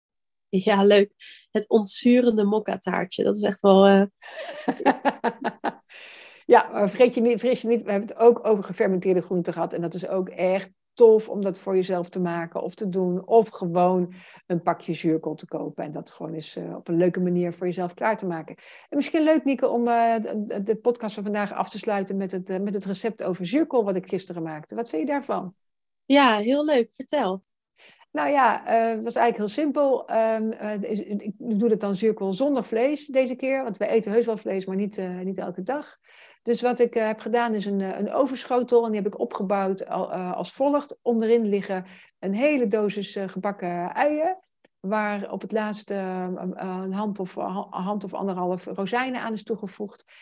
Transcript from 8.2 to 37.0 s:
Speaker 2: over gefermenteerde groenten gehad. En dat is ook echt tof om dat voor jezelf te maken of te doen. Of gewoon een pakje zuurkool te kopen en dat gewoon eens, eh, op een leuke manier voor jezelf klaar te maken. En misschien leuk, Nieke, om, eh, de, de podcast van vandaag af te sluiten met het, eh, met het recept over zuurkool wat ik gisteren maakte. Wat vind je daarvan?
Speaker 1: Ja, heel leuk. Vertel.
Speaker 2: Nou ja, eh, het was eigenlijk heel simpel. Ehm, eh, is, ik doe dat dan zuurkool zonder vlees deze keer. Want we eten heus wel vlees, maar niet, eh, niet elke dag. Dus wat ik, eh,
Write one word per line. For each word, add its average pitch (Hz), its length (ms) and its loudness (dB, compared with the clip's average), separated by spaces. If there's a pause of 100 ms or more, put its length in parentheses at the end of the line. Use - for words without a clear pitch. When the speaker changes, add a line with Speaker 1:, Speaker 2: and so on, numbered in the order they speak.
Speaker 2:
over 202 160 2
gefermenteerde 185 580 0
groenten 175 320 -2
gehad. 170 200 -4
En 170 80 -4
dat 170 120 -4
is 180 140 -8
ook 185 220 -4
echt 185 420 -2 (220)
tof 220 360 8
om 208 120 -4
dat 190 180 -2
voor 190 160 -4
jezelf 180 340 0
te 185 120 -4
maken 170 400 -4
of - 140 -8
te 202 140 -6
doen. 180 380 -2
Of 226 220 4
gewoon 180 640 0 (320)
een 175 160 -2
pakje 170 320 -4
zuurkool 160 420 -2
te 175 100 -16
kopen - 380 -8
en 151 80 -10
dat 160 200 -12
gewoon 165 220 -12
eens, 160 220 -12
eh, 170 200 -10
op - 120 -14
een 170 100 0
leuke 180 220 2
manier 175 340 0
voor 185 140 -6
jezelf 175 260 -4
klaar 220 240 -2
te 196 80 -8
maken. 170 300 -8 (340)
En 285 80 -4
misschien 311 260 0
leuk, 311 200 4
Nieke, 269 240 0
om, 240 200 0
eh, 233 340 4
de, 214 420 -6
de 214 120 0
podcast 226 380 -2
van 208 100 -10
vandaag 208 300 -4
af - 160 -4
te - 80 -12
sluiten 196 400 -2
met 196 140 -4
het, 185 180 -8
eh, 185 100 -4
met 202 140 -4
het 196 120 -6
recept 208 380 -6
over 180 220 -4
zuurkool 262 380 2
wat 196 120 -2
ik 180 120 -4
gisteren 175 360 -6
maakte. 160 320 -12
Wat 233 140 -6
vind 311 120 -4
je 311 60 -4
daarvan? 220 460 -4 (520)
Speaker 1:
Ja, 262 320 6
heel 262 280 0
leuk. 254 280 2
Vertel. 208 500 -4 (680)
Speaker 2:
Nou 294 180 -2
ja, 262 360 2
eh, 226 240 2
het 220 140 -4
was 233 120 -6
eigenlijk 233 220 4
heel 214 260 -2
simpel. 277 440 0
Ehm, 220 440 0
eh, 208 300 -6
is, 202 180 -4
ik 202 380 -6
doe 226 320 0
dat 214 100 2
dan 202 160 -2
zuurkool 202 380 0
zonder 269 300 0
vlees 269 420 -2
deze 254 300 0
keer. 269 280 -2
Want 220 140 -6
we 208 100 -2
eten 214 240 2
heus 233 140 4
wel 220 120 -2
vlees, 190 280 -4
maar 190 100 -4
niet, 202 220 -4
eh, 180 220 -8
niet 190 180 -6
elke 185 260 -8
dag. 285 340 -8 (440)
Dus 233 200 0
wat 247 180 0
ik, 240 160 2
eh, 220 120 2